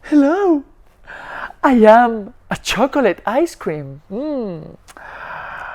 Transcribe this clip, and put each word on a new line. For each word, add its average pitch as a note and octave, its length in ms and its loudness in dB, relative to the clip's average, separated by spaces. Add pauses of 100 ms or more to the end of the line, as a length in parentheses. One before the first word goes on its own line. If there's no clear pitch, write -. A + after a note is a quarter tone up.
Hello. D#4 640 2 (960)
I C#4+ 100 4
am A3+ 640 6 (160)
a F#3 60 -4
chocolate A#3+ 680 0
ice C#4+ 280 0
cream. D3 560 -10
Mm. A3 680 -8 (1000)